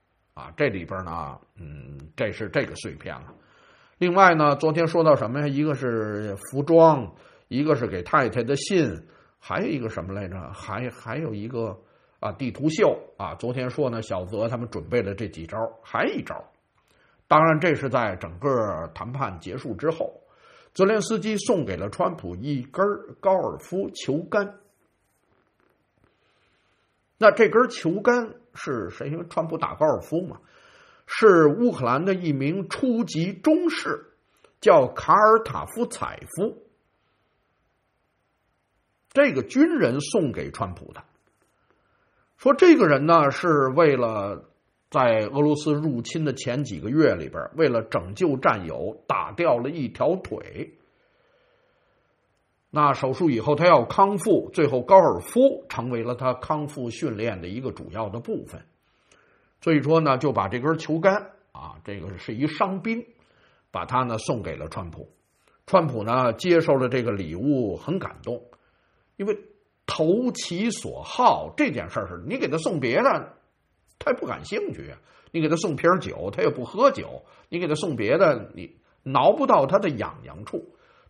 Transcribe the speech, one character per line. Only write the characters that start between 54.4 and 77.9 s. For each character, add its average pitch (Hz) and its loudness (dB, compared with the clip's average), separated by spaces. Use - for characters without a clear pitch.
最 156 2
后 127 0
高 - 6
尔 - 8
夫 - 2
成 120 -6
为 117 -4
了 120 -4
他 127 0
康 151 -4
复 123 -8
训 117 -6
练 104 -4
的 90 -10
一 107 -8
个 131 -6
主 - -12
要 107 -6
的 110 -10
部 - -8
分。 - -18
所 165 0
以 143 4
说 156 4
呢， 139 2
就 139 0
把 98 0
这 123 -4
根 156 0
球 160 -4
杆 196 2
啊， - -16
这 101 -10
个 90 -12
是 113 -12
一 131 -2
伤 190 -2
兵， 226 -6
把 92 -8
它 127 -2
呢 117 -4
送 127 -4
给 80 -8
了 78 -12
川 87 -10
普。 - -16
川 180 4
普 120 -4
呢 120 0
接 170 2
受 156 2
了 127 0
这 123 -2
个 113 -2
礼 87 -6
物， 117 0
很 - -6
感 - -10
动， 120 -6
因 202 -6
为 208 -2
投 208 0
其 202 -4
所 - -10
好 98 2
这 277 2
件 104 -8
事 117 -6
儿 95 -6
是， 87 -14
你 214 -6
给 - -2
他 147 -2
送 165 -2
别 127 2
的， 190 0
他 - -2
也 254 -2
不 - -8
感 117 -8
兴 370 -6
趣 69 -14
啊。 - -18
你 165 -4
给 156 0
他 165 0
送 160 -4
瓶 175 2
酒， - -8
他 180 -6
也 170 2
不 123 -4
喝 220 2
酒； - -6
你 170 -6
给 175 -2
他 151 -2
送 151 -4